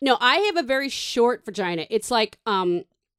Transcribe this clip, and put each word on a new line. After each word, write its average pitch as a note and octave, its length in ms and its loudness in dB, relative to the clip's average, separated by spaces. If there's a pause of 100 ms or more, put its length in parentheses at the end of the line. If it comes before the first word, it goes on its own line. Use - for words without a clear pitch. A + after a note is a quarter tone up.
no, C4 180 2
I B3+ 180 4
have G4+ 200 0
a E4+ 60 0
very C4+ 260 -2
short - 560 0
vagina. F3 440 -4
It's A3 220 -2
like, A3 340 0
um, F#3 380 0 (360)